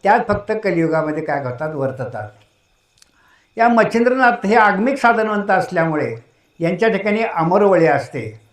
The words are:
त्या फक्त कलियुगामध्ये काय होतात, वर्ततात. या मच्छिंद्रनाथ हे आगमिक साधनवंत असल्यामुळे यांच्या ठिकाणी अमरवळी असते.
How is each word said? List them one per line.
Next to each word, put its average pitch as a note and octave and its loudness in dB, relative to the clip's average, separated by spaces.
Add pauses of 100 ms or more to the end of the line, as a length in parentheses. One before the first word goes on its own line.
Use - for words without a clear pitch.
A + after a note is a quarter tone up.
त्या G#3+ 4
फक्त G#3 -4 (120)
कलियुगामध्ये D#3+ 0
काय C#3+ -4
होतात, D3+ -8
वर्ततात. B2 -6 (1300)
या A3+ 4
मच्छिंद्रनाथ A#3+ 2
हे G#3 2
आगमिक A3 2
साधनवंत G#3+ 0
असल्यामुळे D#3 -2 (440)
यांच्या E3+ 0
ठिकाणी G#3 -2
अमरवळी G3 2
असते. D3+ -4 (140)